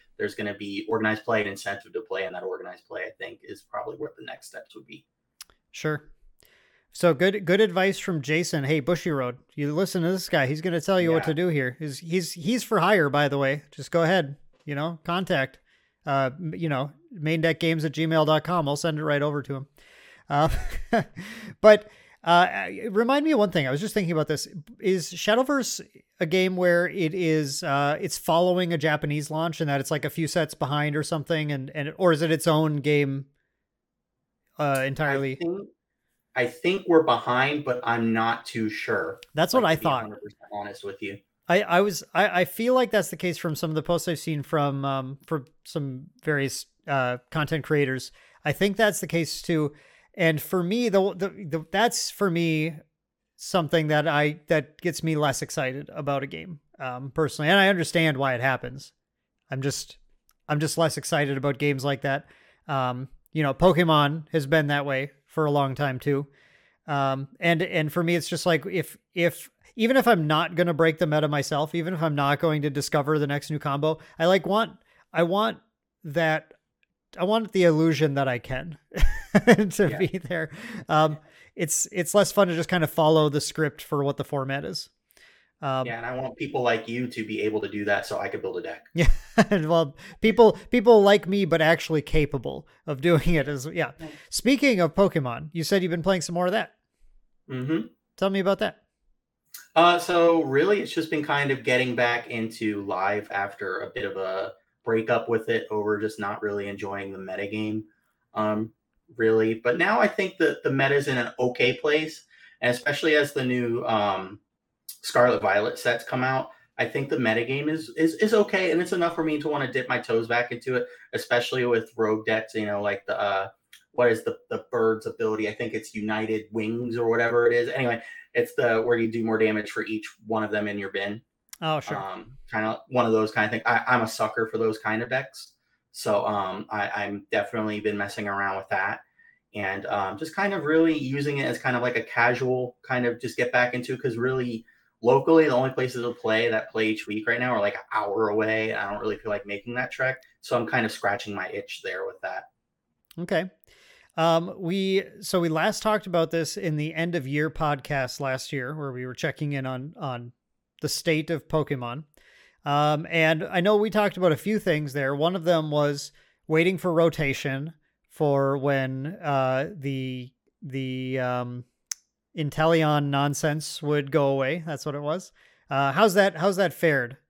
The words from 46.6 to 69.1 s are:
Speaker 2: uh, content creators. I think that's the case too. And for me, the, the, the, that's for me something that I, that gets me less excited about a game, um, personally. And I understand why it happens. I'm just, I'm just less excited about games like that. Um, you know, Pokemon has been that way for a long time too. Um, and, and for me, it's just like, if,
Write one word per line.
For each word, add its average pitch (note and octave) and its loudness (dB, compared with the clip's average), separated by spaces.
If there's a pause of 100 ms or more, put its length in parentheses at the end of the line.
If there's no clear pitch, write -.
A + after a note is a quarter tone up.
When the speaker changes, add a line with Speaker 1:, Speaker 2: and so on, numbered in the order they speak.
Speaker 2:
uh, B2+ 0 (120)
content D3+ -2
creators. C3 0 (360)
I D3 0
think G3 0
that's G#3+ 2
the F#3 -6
case E3 -4
too. D3+ 0 (420)
And E3 2
for F#3 -2
me, A3+ 0
the, F#3+ 2
the, F#3+ -4
the, E3 -8
that's A#3 0
for G3 -2
me D#3+ 0 (600)
something D#3+ 0
that D3+ 2
I, D3+ 2
that D3+ 0
gets E3+ -4
me D#3+ 0
less D3 0
excited C#3 -6
about C#3 -4
a C#3 -6
game, E3 -14 (180)
um, C3 -10
personally. D3+ -2
And G3 6
I F#3+ 6
understand D#3+ 2
why C3+ 0
it A#2+ -4
happens. B2+ -4 (580)
I'm C3+ -6
just, - -6 (500)
I'm D3 0
just D#3 -2
less D#3+ 2
excited C#3+ 0
about C#3 -2
games C#3+ 0
like C#3 -2
that. C#3 -2 (420)
Um, B2+ -2 (240)
you D#3 0
know, C#3 2
Pokemon D#3 4
has D3+ 0
been D3+ 4
that C#3+ 0
way C#3 -2 (160)
for D#3 -2
a D3 2
long C#3 2
time C3 -2
too. C#3+ -2 (580)
Um, C#3 -2 (140)
and, E3+ 2
and E3 -2
for F3 0
me, E3+ 2
it's D#3+ -2
just - -4
like, D#3+ 2
if, F3 -4 (180)